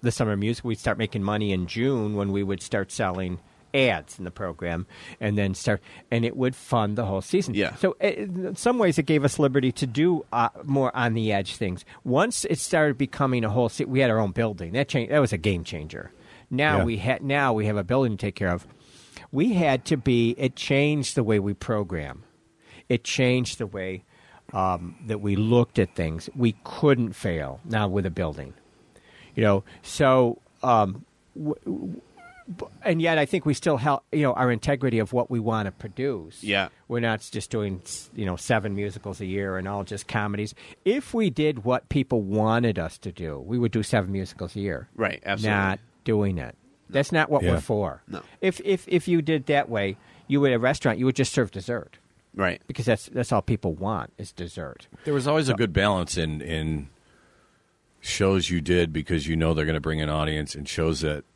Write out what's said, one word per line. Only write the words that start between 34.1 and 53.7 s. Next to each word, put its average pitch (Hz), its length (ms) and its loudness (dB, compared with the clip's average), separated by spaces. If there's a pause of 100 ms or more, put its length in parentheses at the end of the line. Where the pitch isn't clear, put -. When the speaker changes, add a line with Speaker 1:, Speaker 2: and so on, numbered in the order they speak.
Speaker 1:
you 151 120 2
know, 135 100 4
our 127 180 2
integrity 123 500 0
of 104 120 -2
what 120 180 0
we 120 80 -2
wanna 110 320 0
produce. 107 720 -8
Speaker 2:
Yeah. 98 260 2 (200)
Speaker 1:
We're 120 120 -2
not 113 200 0
s-, - 100 -18
just - 200 -8
doing 101 340 -4
s-, - 320 -14
you 110 80 -4
know, 92 120 0
seven 104 380 0
musicals 101 460 -8
a 101 60 -8
year 95 320 -4
and 92 100 -6
all 101 160 -6
just 101 240 -12
comedies. 104 460 -4 (320)
If 247 280 0
we 220 160 2
did 143 340 -2
what 127 260 0
people 127 320 0
wanted 107 580 2
us 80 180 -6
to 92 140 -10
do, 78 260 -8
we 95 200 -4
would 117 120 2
do 110 140 0
seven 98 260 0
musicals 95 460 -6
a 104 40 -6
year. 87 360 -4
Speaker 2:
Right, - 300 -2
absolutely. 107 300 0
Speaker 1:
Not 98 240 0 (240)
doing 101 340 2
it. 64 180 -10 (320)
Speaker 2:
No. - 60 -18
Speaker 1:
That's 135 180 0
not 156 180 2
what 147 140 2
Speaker 3:
Yeah. 87 80 4
Speaker 1:
we're 82 80 2
for. 90 480 -2
Speaker 2:
No. 92 140 -10 (180)
Speaker 1:
If, 185 240 0
if, 190 240 0
if 175 180 0
you 170 160 4
did 147 240 0
that 143 220 2
way, 101 300 -2 (280)
you 139 140 4
would, 139 120 4
a 120 60 2
restaurant, 123 400 0
you 123 60 0
would 127 120 2
just 131 160 0
serve 120 200 0
dessert. 98 460 -8 (360)
Speaker 2:
Right. 92 320 0
Speaker 1:
Because 127 200 -6
that's, 113 200 0
that's - 240 -4
all 104 120 2
people 95 320 -2